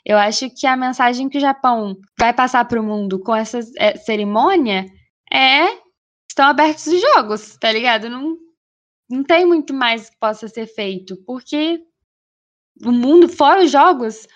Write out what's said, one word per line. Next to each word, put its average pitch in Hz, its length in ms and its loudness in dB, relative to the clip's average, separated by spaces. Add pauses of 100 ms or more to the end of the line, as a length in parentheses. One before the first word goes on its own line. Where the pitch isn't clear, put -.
Eu 208 100 2
acho 214 320 0
que - 180 -6
a 262 80 2
mensagem 254 540 -2
que 277 80 -8
o 277 40 -2
Japão 247 540 -2 (240)
vai 233 140 2
passar 247 340 0
pro 233 160 -4
mundo 208 360 -6
com 226 160 -4
essa, 220 260 -4 (160)
é, 208 220 0
cerimônia 214 880 -2 (440)
é, 269 360 2 (640)
"Estão 277 160 2
abertos 294 400 2
os 330 120 0
jogos", 302 600 0
tá 226 120 -2
ligado? 226 380 -2
Não, 285 300 -8 (720)
não 262 120 -4
tem 339 220 2
muito 320 300 0
mais 226 340 -4
que - 100 -20
possa 214 300 -6
ser 220 180 -10
feito, 190 500 -10 (100)
porque 302 540 -4 (1040)
o 233 60 -2
mundo, 277 380 4
fora 349 340 4
os 311 80 4
jogos, 269 640 2